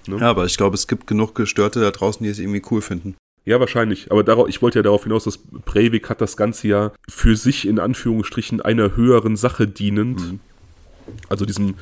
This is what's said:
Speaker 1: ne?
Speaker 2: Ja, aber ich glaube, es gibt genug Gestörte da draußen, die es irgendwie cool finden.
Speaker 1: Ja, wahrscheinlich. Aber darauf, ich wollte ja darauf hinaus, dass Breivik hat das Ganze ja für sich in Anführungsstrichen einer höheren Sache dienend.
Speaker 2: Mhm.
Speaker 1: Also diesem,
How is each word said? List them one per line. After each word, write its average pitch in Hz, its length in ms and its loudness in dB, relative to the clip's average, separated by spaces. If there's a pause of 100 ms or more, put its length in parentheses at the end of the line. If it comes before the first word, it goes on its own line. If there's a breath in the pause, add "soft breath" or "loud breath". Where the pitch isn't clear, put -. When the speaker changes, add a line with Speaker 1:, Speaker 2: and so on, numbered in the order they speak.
Speaker 1:
ne? 98 140 -6
Speaker 2:
Ja, 117 100 4
aber 92 160 2
ich - 100 -2
glaube, 101 200 2
es - 100 -4
gibt - 200 -4
genug 107 280 -2
Gestörte 104 460 0
da 104 100 4
draußen, 101 340 -4
die 104 60 -4
es 101 80 -8
irgendwie 101 320 -6
cool 110 100 0
finden. 92 360 -8 (300)
Speaker 1:
Ja, 117 140 2
wahrscheinlich. 117 500 -2
Aber 104 140 4
darauf, 113 240 4
ich - 140 -4
wollte 120 160 2
ja 107 40 2
darauf 101 200 4
hinaus, 107 220 -2
dass 104 120 -6
Breivik - 720 0
hat - 140 -4
das - 160 -6
Ganze 107 280 -2
ja 104 260 0 (180)
für 113 260 4
sich - 320 0
in 107 100 2
Anführungsstrichen 110 840 -2
einer 107 340 2
höheren 117 400 4
Sache 110 320 0
dienend. 104 500 -2
Speaker 2:
Mhm. 90 220 -8 (880)
Speaker 1:
Also 101 160 -4
diesem, 101 380 -2